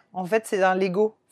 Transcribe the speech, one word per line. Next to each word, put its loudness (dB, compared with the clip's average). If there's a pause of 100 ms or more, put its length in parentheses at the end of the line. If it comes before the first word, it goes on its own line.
(140)
en -6
fait, -2
c'est -2
un 4
Lego. 0 (160)